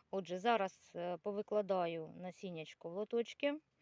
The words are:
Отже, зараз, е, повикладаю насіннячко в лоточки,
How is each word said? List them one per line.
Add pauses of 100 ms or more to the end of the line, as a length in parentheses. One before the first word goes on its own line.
(120)
Отже,
зараз,
е,
повикладаю
насіннячко
в
лоточки, (220)